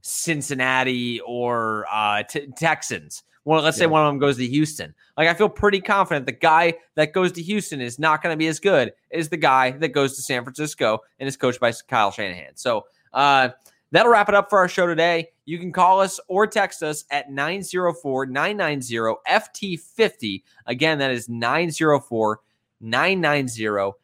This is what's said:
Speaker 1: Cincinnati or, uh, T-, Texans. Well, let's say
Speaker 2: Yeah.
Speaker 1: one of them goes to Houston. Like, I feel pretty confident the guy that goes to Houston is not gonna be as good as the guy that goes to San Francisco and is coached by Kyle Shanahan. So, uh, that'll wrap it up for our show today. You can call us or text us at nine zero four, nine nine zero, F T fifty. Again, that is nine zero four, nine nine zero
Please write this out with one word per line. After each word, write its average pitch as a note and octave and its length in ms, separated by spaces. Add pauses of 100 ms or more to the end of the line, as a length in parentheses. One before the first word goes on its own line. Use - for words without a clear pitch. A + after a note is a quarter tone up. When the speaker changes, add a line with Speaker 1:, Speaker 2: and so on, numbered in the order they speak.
Speaker 1:
Cincinnati C3 1160
or, A#2 720
uh, G#2 300
T-, C#3+ 340
Texans. A#2+ 680 (200)
Well, D#3 180
let's D#3 140
say F3 80
Speaker 2:
Yeah. E3 60
Speaker 1:
one D#3 160
of - 20
them C#3+ 100
goes C#3 200
to B2+ 80
Houston. C3 480 (220)
Like, D#3+ 120
I E3+ 60
feel G3+ 140
pretty G3+ 320
confident F3+ 460
the C#3 60
guy E3 420 (200)
that D#3 180
goes F3+ 200
to E3+ 100
Houston F#3 380
is A#2+ 180
not D#3 240
gonna E3+ 140
be D#3+ 100
as D#3 140
good D3+ 320 (200)
as D#3 160
the F3 80
guy C3 360
that D3+ 160
goes C#3 280
to - 60
San B2 220
Francisco C3 560 (180)
and C3+ 100
is C3+ 80
coached B2 240
by A#2+ 120 (160)
Kyle G#2+ 220
Shanahan. F2 440
So, A2+ 320 (260)
uh, C3+ 380 (400)
that'll A3+ 220
wrap G3+ 160
it G3+ 60
up G3+ 160
for G#3 80
our F3+ 100
show F3+ 180
today. E3 440 (140)
You E3+ 140
can F3 140
call F#3 280
us F#3+ 260
or G3 220
text G3+ 340
us D3+ 280
at C#3+ 200
nine D#3 320
zero F3+ 300
four, C3+ 340
nine D#3 300
nine D3+ 260
zero, A2+ 440
F G3+ 260
T F#3+ 240
fifty. A#2 680 (240)
Again, D3 320
that C3+ 140
is A#2 160
nine B2 420
zero D3+ 300
four, A2 400 (400)
nine C#3+ 400
nine D3 260
zero G#2 580